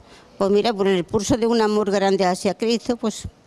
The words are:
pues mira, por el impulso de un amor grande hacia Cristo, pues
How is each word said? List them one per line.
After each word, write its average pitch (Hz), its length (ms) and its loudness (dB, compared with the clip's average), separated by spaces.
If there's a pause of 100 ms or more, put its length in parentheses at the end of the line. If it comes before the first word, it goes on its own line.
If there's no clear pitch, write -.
(380)
pues 196 140 0
mira, 208 220 2
por 196 160 0
el 196 80 2
impulso 208 400 -2
de 226 100 0
un 233 140 2
amor 208 300 0
grande 196 340 2
hacia 180 300 0
Cristo, 233 420 -2
pues - 260 -6 (240)